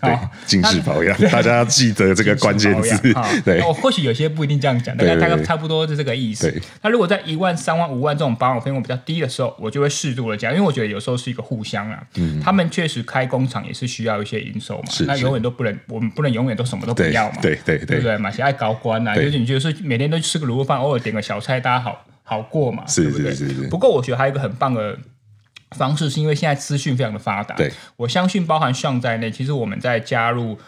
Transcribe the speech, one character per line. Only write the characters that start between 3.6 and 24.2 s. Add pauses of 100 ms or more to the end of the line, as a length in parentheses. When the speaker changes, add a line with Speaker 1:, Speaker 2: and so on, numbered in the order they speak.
Speaker 2:
我
或
许
有
些
不
一
定
这
样
讲，
Speaker 1:
对，
Speaker 2:
大
概，
Speaker 1:
对，
对。
Speaker 2:
大
概
差
不
多
是
这
个
意
思。
Speaker 1:
对。 (220)
Speaker 2:
那
如
果
在
一
万、
三
万、
五
万
这
种
保
养
费
用
比
较
低
的
时
候，
我
就
会
适
度
的
加，
因
为
我
觉
得
有
时
候
是
一
个
互
相
啊。 (120)
Speaker 1:
嗯。
Speaker 2:
他
们
确
实
开
工
厂
也
是
需
要
一
些
营
收
嘛，
Speaker 1:
是，
是。
Speaker 2:
那
永
远
都
不
能，
我
们
不
能
永
远
都
什
么
都
不
要
嘛，
Speaker 1:
对，
对，
对，
对。
Speaker 2:
对
不
对？
嘛，
是
爱
高
官
啊，
Speaker 1:
对。
Speaker 2:
就
是
你
觉
得
说 (120)
每
天
都
吃
个
卤
肉
饭，
偶
尔
点
个
小
菜，
大
家
好， (160)
好
过
嘛，
Speaker 1:
是，
Speaker 2:
对
不
对？
Speaker 1:
是，
是，
是。
Speaker 2:
不
过
我
觉
得
还